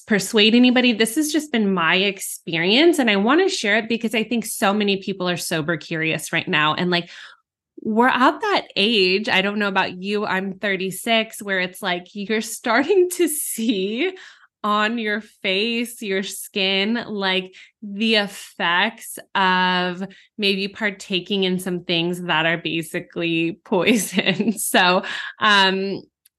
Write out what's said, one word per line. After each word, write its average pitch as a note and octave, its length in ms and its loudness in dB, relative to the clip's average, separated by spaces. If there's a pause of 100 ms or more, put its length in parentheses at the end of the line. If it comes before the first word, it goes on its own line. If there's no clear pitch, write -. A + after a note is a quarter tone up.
persuade G#3+ 480 4
anybody. B3 360 6
This A3+ 240 0
has D4+ 160 0
just D4+ 200 -2
been G#3 200 2
my F3 260 2
experience. G3 1000 2
And A#3+ 140 2
I G3+ 60 4
wanna C#4+ 300 2
share G#3+ 300 0
it A3+ 120 -2
because A3 260 -2
I A3 80 2
think A3 200 -2
so G3+ 300 0
many G3+ 240 2
people F#3+ 320 -4
are E3+ 80 -2
sober E3 400 -2
curious D#3+ 560 -4
right D#3+ 140 -2
now. D3+ 260 2
And, F3+ 160 0
like, F3 220 -2 (720)
we're A3 260 2
at C4 340 2
that G4+ 340 -2
age, G#3 540 2
I F#3+ 140 4
don't G3+ 160 -2
know G#3 80 0
about F3+ 340 -2
you, G#3 240 -4
I'm F#3+ 320 -4
thirty-six, G#3 840 -4
where G3 160 -2
it's F#3 240 -6
like, F3+ 300 -4
you're G#3+ 280 -4
starting D4+ 680 2
to F4 160 0
see A3+ 880 -2 (460)
on G#3+ 340 0
your G#3+ 240 -2
face, A3+ 800 -4
your G3 220 -2
skin, G3 720 -2 (100)
like, F#3 480 -2 (300)
the G#3+ 320 0
effects G3+ 1040 -2 (160)
of F#3 680 2 (320)
maybe G3 320 0
partaking G3 760 -4
in F#3 160 2
some F3 240 -4
things F3 400 -2
that E3 240 -4
are E3 100 0
basically E3 1040 -4
<laughs> - 40 -20
poison. F#3+ 880 0
So, F#3 500 2 (360)
um, G3 640 2 (380)